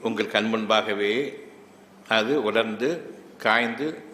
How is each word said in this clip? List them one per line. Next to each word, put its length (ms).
உங்கள் 260
கண் 160
முன்பாகவே 640
அது 180
உலர்ந்து 400
காய்ந்து 420